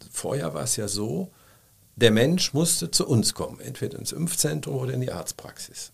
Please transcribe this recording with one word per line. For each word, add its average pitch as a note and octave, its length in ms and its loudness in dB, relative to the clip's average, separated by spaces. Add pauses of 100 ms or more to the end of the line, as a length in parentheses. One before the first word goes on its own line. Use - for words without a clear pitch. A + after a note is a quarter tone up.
(100)
Vorher D3+ 420 -4
war D3 120 -4
es B2 120 0
ja G#2 120 -4
so, A2+ 420 -4 (640)
der A#2 140 8
Mensch C3+ 420 4
musste E3 380 2
zu - 160 2
uns A2+ 280 4
kommen, - 260 -8
entweder - 380 -8
ins - 140 -8
Impfzentrum D3+ 640 -2
oder C3 180 -2
in B2+ 80 -2
die B2+ 100 -4
Arztpraxis. - 800 -12